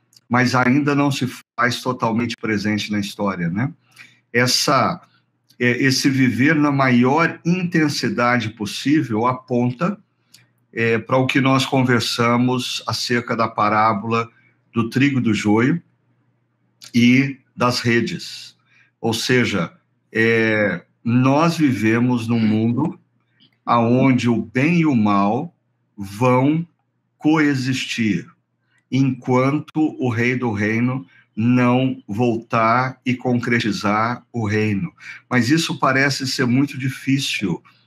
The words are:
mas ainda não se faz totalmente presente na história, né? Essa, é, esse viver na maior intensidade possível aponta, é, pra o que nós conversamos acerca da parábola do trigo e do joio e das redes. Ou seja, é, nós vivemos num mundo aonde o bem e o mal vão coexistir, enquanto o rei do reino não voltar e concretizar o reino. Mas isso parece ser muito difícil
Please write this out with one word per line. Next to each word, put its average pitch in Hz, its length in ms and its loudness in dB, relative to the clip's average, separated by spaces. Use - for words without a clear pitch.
mas 123 280 0
ainda 135 400 2
não 143 160 2
se 131 180 -4
faz 120 280 -2
totalmente 120 580 -4
presente 104 500 -2
na 107 80 -2
história, 95 520 -4
né? 120 200 -2
Essa, 120 680 0
é, 123 100 2
esse 139 260 2
viver 131 460 2
na 147 180 2
maior 135 720 2
intensidade 127 1040 0
possível 120 760 -2
aponta, 127 720 -2
é, 113 280 0
pra 127 180 -2
o 131 100 2
que 139 140 0
nós 131 240 2
conversamos 123 1200 0
acerca 117 480 -4
da 113 140 0
parábola 110 800 0
do 117 180 -2
trigo 131 280 2
e 120 40 0
do 113 100 0
joio 113 500 2
e 127 440 4
das 123 240 0
redes. 113 720 -4
Ou 113 140 -2
seja, 104 580 0
é, 110 680 0
nós 135 540 2
vivemos 120 720 0
num 117 100 0
mundo 113 600 0
aonde 120 640 2
o 117 80 2
bem 139 440 0
e 156 60 2
o 143 80 2
mal 107 600 2
vão 127 720 0
coexistir, 131 1080 0
enquanto 135 1080 0
o 131 120 -2
rei 120 260 0
do 123 160 -4
reino 113 540 -2
não 123 720 0
voltar 117 1000 -2
e 123 80 0
concretizar 117 1160 -2
o 113 140 -4
reino. 107 460 -2
Mas 123 200 2
isso 160 280 0
parece 135 480 0
ser 127 200 -2
muito 135 300 0
difícil 131 880 -4